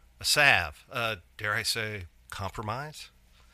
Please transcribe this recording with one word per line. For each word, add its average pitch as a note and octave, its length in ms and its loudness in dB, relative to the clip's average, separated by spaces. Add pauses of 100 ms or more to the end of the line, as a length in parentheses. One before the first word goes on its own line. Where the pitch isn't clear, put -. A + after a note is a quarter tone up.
(220)
A - 20 -14
salve, G#2+ 680 4
uh, A2+ 240 -4 (240)
dare G#2+ 160 0
I A2+ 80 -2
say, G#2+ 420 -4 (240)
compromise? A#2 800 -8 (440)